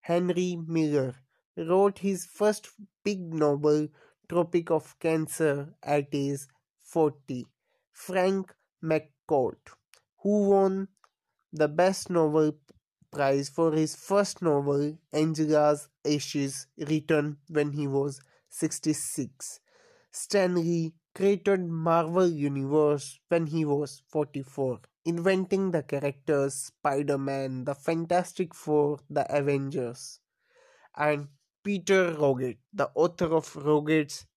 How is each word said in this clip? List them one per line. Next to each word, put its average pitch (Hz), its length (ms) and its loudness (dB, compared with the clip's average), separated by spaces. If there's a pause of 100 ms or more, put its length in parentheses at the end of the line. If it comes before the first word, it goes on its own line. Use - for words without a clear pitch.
Henry 180 640 0
Miller 147 480 0 (420)
wrote 190 440 2
his 190 260 -2
first 208 420 -2 (380)
big 185 260 -4
novel, 151 560 2 (400)
Tropic 170 440 0
of - 280 -2
Cancer, 156 840 -2
at 143 280 0
age 139 360 -4 (320)
forty. 147 680 -2 (480)
Frank 185 580 -2 (320)
McCourt, 156 760 -2 (680)
who 202 260 2
won 196 380 2 (680)
the 151 140 0
Best 180 420 0
Novel 156 460 2 (560)
Prize 139 380 0
for 165 240 0
his 156 200 0
first - 480 -2
novel, 143 560 0 (140)
Angela's 151 800 2 (180)
Ashes, 143 600 -4 (100)
written 151 580 -2 (140)
when 147 240 -2
he 147 120 -4
was 139 360 -4 (260)
sixty-six. - 1120 -6 (520)
Stan 185 440 0
Lee 165 380 0 (200)
created 196 460 2
Marvel 170 680 2
Universe 143 1000 0
when 165 200 0
he 156 180 -2
was 143 420 -2
forty-four, 135 720 -4 (240)
inventing 185 680 0
the 160 120 -2
characters 139 720 -2
Spider-Man, 139 1120 -4
the 139 100 -4
Fantastic 170 800 -2
Four, 147 440 0 (100)
the 147 200 -2
Avengers. 139 920 -4 (720)
And 147 320 -2 (380)
Peter 185 480 2
Roget, 131 460 0 (140)
the 139 220 -2
author 170 400 2
of 160 220 -2
Roget's 151 680 0 (120)